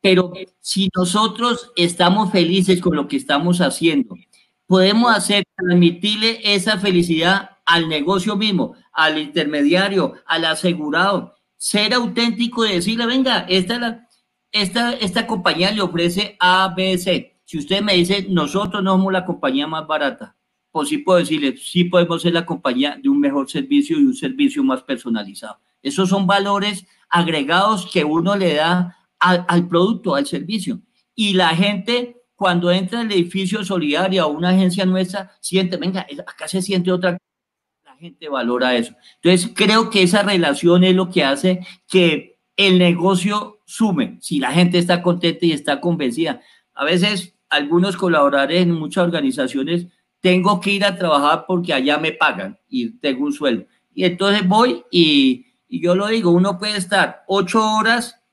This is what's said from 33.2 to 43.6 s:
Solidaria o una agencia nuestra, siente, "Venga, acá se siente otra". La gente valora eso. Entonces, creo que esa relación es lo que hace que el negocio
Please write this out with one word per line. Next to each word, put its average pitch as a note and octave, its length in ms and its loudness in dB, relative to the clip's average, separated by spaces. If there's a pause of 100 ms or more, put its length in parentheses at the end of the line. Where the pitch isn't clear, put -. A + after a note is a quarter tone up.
Solidaria F3 600 0
o D3+ 40 0
una E3 200 -2
agencia F#3 340 2
nuestra, F#3 560 -2
siente, F3+ 380 -2
"Venga, F3+ 280 -6 (200)
acá - 200 -16
se F#3+ 140 -6
siente F#3 320 -2
otra". F3+ 240 -2 (680)
La - 140 -20
gente D#3+ 320 -18
valora B2 480 0
eso. A#2 160 -4 (300)
Entonces, F3+ 320 2
creo A3 340 2
que G3+ 140 2
esa F#3 200 4
relación F3 600 2
es F#3 100 4
lo F#3 140 0
que E3 160 0
hace F3+ 360 0 (280)
que E3+ 500 0 (180)
el F#3+ 220 4
negocio F3+ 880 0